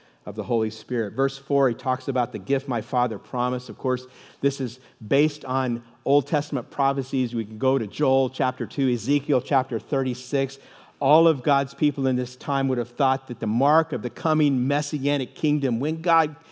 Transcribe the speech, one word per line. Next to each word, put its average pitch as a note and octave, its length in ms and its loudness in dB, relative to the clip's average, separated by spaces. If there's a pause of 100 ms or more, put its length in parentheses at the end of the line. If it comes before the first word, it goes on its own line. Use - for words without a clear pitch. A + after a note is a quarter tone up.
(260)
of G#2 80 -8
the G#2+ 80 -6
Holy A2 280 0
Spirit. A2 440 -6
Verse C3 240 0
four, C#3 300 2
he A#2 60 0
talks B2+ 340 -4
about B2 240 -2
the A2 60 -6
gift B2+ 280 -2
my A#2+ 140 -2
Father A#2+ 360 0
promised. B2 520 -4
Of G#2 100 -14
course, B2+ 280 -2 (340)
this C#3 200 0
is A#2+ 200 -6 (260)
based D3 380 2
on B2+ 380 -2 (220)
Old C#3 220 2
Testament C#3 440 -4
prophecies. C3+ 640 -2
We A2+ 100 -2
can G#2+ 140 -14
go C3 200 2
to A2+ 80 -4
Joel C3+ 420 2
chapter B2+ 380 -2
two, C3+ 240 0
Ezekiel C3 500 0
chapter B2+ 380 0
thirty-six. C3+ 800 -4 (420)
All D3+ 260 6
of D3 160 2
God's C#3 320 0
people C#3 340 0
in B2+ 80 2
this B2 200 -4
time C#3 320 -2
would B2+ 100 0
have A2+ 120 -4
thought C3+ 380 0
that A#2+ 120 -10
the A#2 60 -2
mark C#3+ 460 4
of A#2 100 -4
the A2 80 -4
coming D3 560 2
messianic C#3+ 680 -2
kingdom, C3+ 460 0
when D#3+ 220 -4
God E3 340 2 (160)